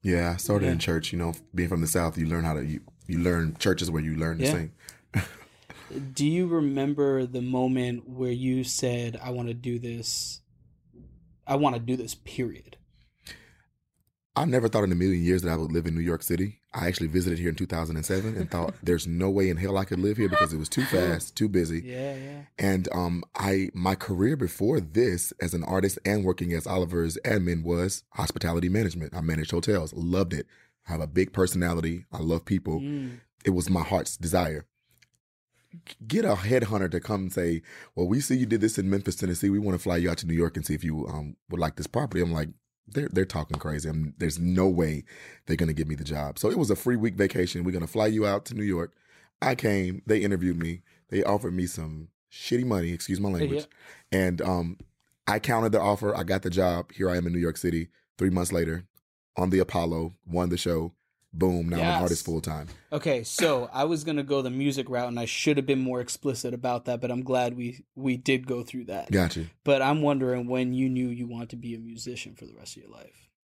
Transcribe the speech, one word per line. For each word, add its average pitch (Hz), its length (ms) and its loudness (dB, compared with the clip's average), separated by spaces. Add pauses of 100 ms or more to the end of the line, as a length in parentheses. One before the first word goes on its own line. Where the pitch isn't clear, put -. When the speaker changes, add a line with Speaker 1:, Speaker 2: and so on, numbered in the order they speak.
Speaker 1:
Yeah, 87 300 2
I 87 40 -4
started 101 300 2
Speaker 2:
Yeah. 87 60 2
Speaker 1:
in 82 60 0
church. 82 320 0
You 85 80 -4
know, 85 140 -2 (220)
being 87 140 0
from 87 120 2
the 80 60 0
South, 82 300 0
you 80 100 0
learn 82 160 0
how 80 100 0
to, 71 100 -2
you, 76 180 -6 (260)
you 82 120 0
learn, 85 380 2
church 90 240 2
is 85 80 -2
where 80 140 -2
you 78 120 -2
learn 82 240 -2
to - 60 0
Speaker 2:
Yeah. 143 60 4
Speaker 1:
sing. 82 200 -2 (440)
<laughs> - 960 -8
Speaker 2:
Do 143 120 0
you 170 220 2
remember 139 800 2
the 123 160 -4
moment 127 640 0
where 127 240 -4
you 127 320 0
said, 120 580 -2
"I 127 100 -8
wanna 120 220 -4
do 120 240 -4
this, 117 600 -6 (1040)
I 139 100 0
wanna 139 240 2
do 123 180 -2
this, 120 180 -8
period"? - 640 -8 (1600)
Speaker 1:
I 135 120 2
never 127 240 4
thought 107 160 4
in 92 80 4
a - 20 4
million 90 260 4
years 87 200 4
that 87 100 0
I 82 60 2
would 80 160 -2
live 82 120 2
in 80 80 0
New 82 80 0
York 85 220 0
City. 95 360 -2 (140)
I - 140 -2
actually 87 200 0
visited 87 300 2
here 87 120 0
in 78 60 -2
two 90 100 -2
thousand 82 320 -4
and 78 80 -4
seven 107 320 -2
and 80 120 -4
thought, 85 280 -2
Speaker 2:
<laughs> - 40 -18
Speaker 1:
"There's 85 240 2
no 85 240 0
way 98 200 4
in 85 80 0
hell 95 200 0
I 95 60 2
could 95 160 -2
live 104 160 2
here 104 140 2
because 90 240 2
it 80 40 -4
was 78 120 -4
too 131 160 0
fast, 90 500 0
too 110 140 2
busy." 85 340 0
Speaker 2:
Yeah, 127 320 -8
yeah. 139 260 -14 (160)
Speaker 1:
And, 196 360 2
um, 87 320 0 (100)
I, 98 380 0
my 92 220 2
career 104 420 2
before 113 420 0
this 90 640 0
as 87 120 -2
an 85 120 -2
artist 95 400 0
and 101 180 2
working 90 300 0
as 80 120 -2
Oliver's 85 600 0
admin 87 380 2
was 87 480 0
hospitality 87 580 0
management. 87 440 0
I 90 60 -6
managed 80 320 0
hotels, 90 420 0
loved 87 400 2
it. 73 140 -4 (400)
I 87 60 -4
have 80 80 -2
a 78 60 -4
big 90 260 2
personality. 85 800 0
I - 60 -6
love 82 260 0
people. 82 340 0
Speaker 2:
Mm. 135 400 -6 (240)
Speaker 1:
It - 60 2
was 90 200 2
my 90 140 4
heart's 87 320 0
desire. 80 500 -2 (1200)
G-, - 100 -18 (120)
get 208 180 2
a 107 100 4
headhunter 101 560 2
to 87 100 0
come 101 220 -2
and 90 100 -6
say, 85 280 0 (340)
"Well, 87 120 0
we 117 140 2
see 131 160 2
you 123 80 4
did 110 160 2
this 110 160 4
in 95 120 0
Memphis, 98 280 0
Tennessee. 92 320 0
We 101 100 4
wanna 98 180 0
fly 87 200 0
you 87 120 2
out 82 100 -2
to - 80 -6
New 82 60 0
York 82 220 2
and 78 100 -6
see 78 80 -2
if 76 120 -4
you, 78 220 -2
um, 76 280 -8 (140)
would 85 100 -4
like 80 160 0
this 76 120 -8
property." 117 340 -2
I'm 85 120 2
like, 78 160 -2 (400)
"They're, 143 200 -4
they're 95 140 2
talking 80 340 -4
crazy. 76 300 -4
I'm, 78 300 -2
there's 82 200 -2
no 92 300 4
way 82 380 2 (400)
they're - 100 0
gonna 80 160 2
give 76 160 -2
me 78 80 -4
the 71 80 -8
job." 73 360 -6
So 104 100 2
it - 80 0
was 131 140 2
a 98 40 4
free 123 220 2
week 107 180 0
vacation. 90 480 2
"We're 90 80 0
gonna 85 160 -2
fly 107 200 2
you 110 200 2
out 101 180 0
to - 80 -12
New 107 120 -4
York." 87 280 -2 (480)
I 131 140 2
came. 98 500 0
They 107 140 4
interviewed 92 400 0
me. 85 220 -4 (260)
They 98 160 0
offered 98 300 0
me 92 140 0
some 78 420 -10 (200)
shitty - 360 0
money, 90 260 0
excuse 92 300 -2
my 101 80 0
Speaker 2:
Yeah, 92 60 -2
Speaker 1:
language. 85 320 -2 (440)
Speaker 2:
yeah. - 80 4
Speaker 1:
And, 90 220 2
um, 87 360 0 (480)
I 104 140 2
countered 113 320 2
the 107 80 6
offer. 101 340 2
I 90 100 -2
got 95 180 0
the 92 80 -2
job. 87 420 2
Here 95 180 0
I 87 60 2
am 87 120 0
in 85 40 0
New 87 80 0
York 85 160 0
City. 82 320 0 (300)
Three 92 120 4
months 90 220 0
later, 85 320 0 (540)
on 90 140 2
the 95 80 6
Apollo, 85 560 0 (120)
won 87 220 0
the 85 80 0
show. 85 340 0 (420)
Boom, 87 360 2
now 87 80 0
I'm 85 60 0
an 85 40 2
Speaker 2:
Yes. 87 140 2
Speaker 1:
artist 87 240 0
full 80 160 -2
time. 78 260 -8 (240)
Speaker 2:
Okay, 135 320 -2
so 131 480 0
I 135 140 0
was 156 180 0
gonna 151 180 -2
go 139 200 2
the 127 80 -2
music 135 400 -2
route, 123 180 -2
and 120 100 -6
I 117 60 -4
should 147 320 2
have 135 100 0
been 135 140 2
more 127 220 -2
explicit 123 520 -4
about 123 320 -2
that, 120 140 -2
but 120 100 -4
I'm 123 140 -2
glad 123 320 0
we, 123 300 -8 (100)
we 131 220 -2
did 127 280 0
go 123 180 -4
through 123 220 -12
that. 92 260 -8
Speaker 1:
Gotcha. 85 340 2 (180)
Speaker 2:
But 139 180 4
I'm 143 200 2
wondering 131 460 2
when 127 260 0
you 131 160 2
knew 127 180 0
you 120 200 -6
wanted 117 240 -10
to - 40 -12
be 117 180 -10
a 113 60 -10
musician 113 560 -12
for - 100 -20
the 53 80 -20
rest - 220 -18
of - 80 -20
your 50 80 -20
life. - 380 -20 (140)